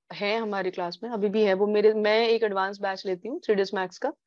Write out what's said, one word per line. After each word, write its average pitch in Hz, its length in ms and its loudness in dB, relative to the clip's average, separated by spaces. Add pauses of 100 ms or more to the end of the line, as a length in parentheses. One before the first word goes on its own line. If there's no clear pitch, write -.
(140)
है 202 240 -2
हमारी 196 340 -4
क्लास 180 320 -8
में, 233 60 -10
अभी 208 200 -2
भी 214 140 2
है, 196 100 4
वो 202 140 2
मेरे, 208 260 4
मैं 214 340 2
एक 226 160 2
एडवांस 196 360 -2
बैच 196 260 -6
लेती 185 220 -6
हूँ 294 120 -8
थ्री 220 160 0
डी 196 60 2
एस 196 120 -2
मैक्स 185 240 -4
का, 285 160 -4 (140)